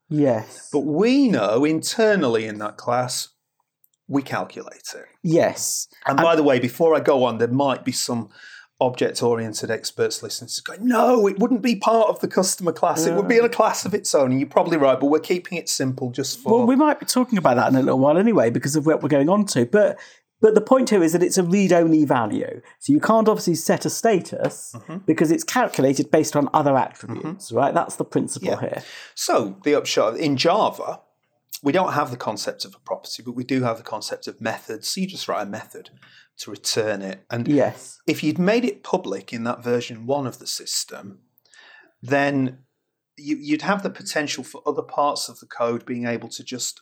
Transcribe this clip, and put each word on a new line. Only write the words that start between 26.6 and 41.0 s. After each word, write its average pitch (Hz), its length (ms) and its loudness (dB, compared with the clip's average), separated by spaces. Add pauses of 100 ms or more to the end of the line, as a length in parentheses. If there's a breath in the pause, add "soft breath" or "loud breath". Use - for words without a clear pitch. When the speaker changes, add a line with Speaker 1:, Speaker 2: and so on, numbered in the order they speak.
Speaker 1:
attributes, - 720 -6
Speaker 2:
Mm-hmm. 113 80 -6
Speaker 1:
right? 139 180 2
That's - 220 -2
the 151 100 -4
principle - 440 -4
Speaker 2:
Yeah. - 100 -4
Speaker 1:
here. - 240 -8 (320 loud breath)
Speaker 2:
So 110 480 -2
the 147 120 2
upshot, 117 420 0
in 143 180 0
Java, 165 640 0 (600)
we 139 100 0
don't 170 220 0
have 143 180 -2
the 123 60 -10
concept - 480 -8
of 98 100 -20
a - 40 -20
property, - 440 -10
but 123 120 -12
we 127 100 -8
do 131 180 -2
have 113 140 -2
the 113 60 -20
concept - 440 -10
of 101 140 -16
methods. 110 480 -8
So - 100 -6
you 185 80 -4
just - 220 -10
write 95 140 -2
a - 60 -8
method - 420 -14 (440 soft breath)
to - 160 -16
return 107 520 -4
it. 98 260 -10
And 120 180 -4
Speaker 1:
Yes. 127 600 -2
Speaker 2:
if 151 160 -2
you'd 151 160 -2
made 220 260 2
it - 180 -6
public - 480 -6
in 117 140 -8
that 117 180 -6
version 120 440 -4
one 139 200 -2
of - 120 -12
the - 80 -14
system, - 720 -10 (800 soft breath)